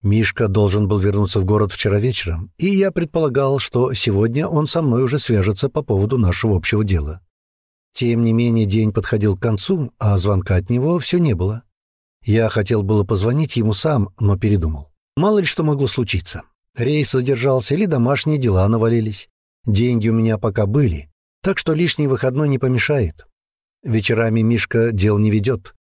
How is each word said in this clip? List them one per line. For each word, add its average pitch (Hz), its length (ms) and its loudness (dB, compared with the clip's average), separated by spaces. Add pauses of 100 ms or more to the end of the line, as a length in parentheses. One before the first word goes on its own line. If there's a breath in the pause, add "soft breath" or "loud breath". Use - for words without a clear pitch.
Мишка 107 480 0
должен 101 400 2
был 104 100 0
вернуться 101 400 0
в 92 60 0
город 104 260 2
вчера 101 260 0
вечером, 98 600 -4
и 175 180 -2
я 190 160 2
предполагал, 139 680 0
что 127 340 0
сегодня 113 520 0
он 156 220 0
со 170 140 -2
мной 123 220 2
уже 131 140 0
свяжется 104 520 0
по 151 120 -4
поводу 107 360 0
нашего 101 400 2
общего 107 260 0
дела. 82 380 -2 (720)
Тем 117 320 0
не 113 80 2
менее, 113 320 2
день 107 260 2
подходил 104 460 0
к - 40 -10
концу, 120 560 -2
а 101 200 2
звонка 95 400 0
от 90 120 -2
него 143 300 0
всё 175 200 -2
не 151 160 2
было. 98 280 -4 (600)
Я 110 240 2
хотел 107 340 0
было 101 220 2
позвонить 117 500 0
ему 110 160 0
сам, 120 380 -2 (100)
но 101 180 2
передумал. 85 540 -2 (240)
Мало 202 240 2
ли 180 60 0
что 160 180 -4
могло 143 240 0
случиться. - 560 -4 (360)
Рейс 139 320 0
задержался 131 640 0
или 202 100 0
домашние 143 520 0
дела 101 300 2
навалились. 113 640 0 (360)
Деньги 113 420 0
у 113 60 2
меня 113 240 2
пока 104 280 -2
были, 101 440 0 (320)
так 190 160 -2
что - 160 -2
лишний 156 340 0
выходной 131 400 0
не 139 100 0
помешает. 127 680 -2 (560)
Вечерами 113 580 0
Мишка 117 500 0
дел 104 260 2
не 107 120 2
ведёт. 107 560 -2